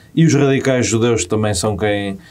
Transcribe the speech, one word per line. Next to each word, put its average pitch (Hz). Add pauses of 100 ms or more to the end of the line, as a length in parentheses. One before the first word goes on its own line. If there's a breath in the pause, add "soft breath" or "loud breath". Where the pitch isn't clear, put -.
(160 loud breath)
e 165
os 151
radicais 135
judeus 113
também 107
são 104
quem, 101 (140)